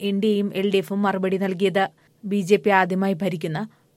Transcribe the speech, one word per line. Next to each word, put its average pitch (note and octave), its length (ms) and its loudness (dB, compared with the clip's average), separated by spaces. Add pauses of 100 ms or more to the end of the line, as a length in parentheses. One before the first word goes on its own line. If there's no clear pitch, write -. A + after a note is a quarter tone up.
എൻ G3 180 -2
ഡി G#3+ 100 2
എയും G3+ 240 2
എൽ F#3+ 180 -2
ഡി G3 80 2
എഫും G3 240 -2
മറുപടി F#3+ 360 0
നൽകിയത്. F#3+ 460 0 (400)
ബി G3+ 160 -2
ജെ G3 180 4
പി G3+ 140 2
ആദ്യമായി F#3+ 420 2
ഭരിക്കുന്ന E3+ 460 -4 (360)